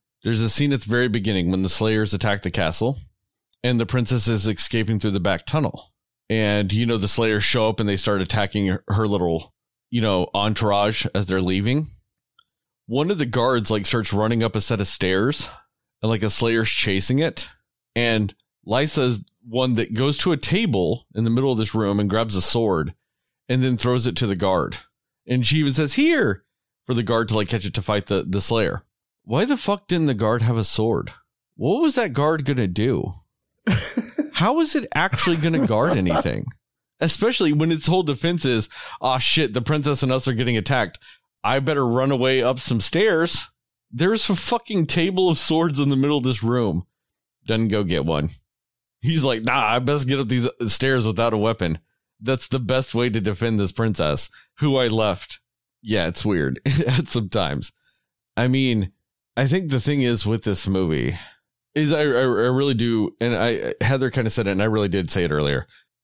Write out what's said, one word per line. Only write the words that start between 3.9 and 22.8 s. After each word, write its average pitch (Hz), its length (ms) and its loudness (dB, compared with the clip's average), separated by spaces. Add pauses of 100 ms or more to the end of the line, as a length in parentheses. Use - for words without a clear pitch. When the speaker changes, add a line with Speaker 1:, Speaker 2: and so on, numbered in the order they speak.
Speaker 1:
is 107 180 0
escaping 110 540 0
through 107 120 0
the 95 80 0
back 90 260 -2
tunnel. - 460 -4 (360)
And, 104 440 0
you 110 120 2
know, 117 140 0
the 98 100 -2
Slayers 110 360 2
show 110 260 2
up 110 100 -4
and 104 80 0
they 98 80 0
start 101 240 0
attacking 101 460 0
her, 92 220 -2
her 107 200 0
little, 87 460 -2 (340)
you 117 140 -2
know, 95 320 2
entourage 104 800 2
as 101 120 2
they're 95 140 0
leaving. 101 520 0 (960)
One 143 240 0
of 202 80 0
the 151 80 0
guards, 120 440 2
like, 104 160 0
starts 113 260 0
running 110 300 2
up 113 120 0
a 107 60 0
set 104 200 -2
of 98 80 -2
stairs 95 600 0 (540)
and, 110 80 0
like, 107 120 0
a 110 60 0
Slayer's 113 400 2
chasing 101 520 0
it. - 280 -4 (480)
And 113 380 0 (320)
Lysa's 123 560 0 (240)
one 123 300 0
that 113 180 -2
goes 139 240 0
to 180 140 2
a 151 60 2
table 113 760 0
in 110 100 -2
the 113 60 0
middle 131 220 2
of 113 60 0
this 110 160 -2
room 104 260 0
and 101 100 0
grabs 110 260 0
a 87 60 0
sword 92 520 0 (540)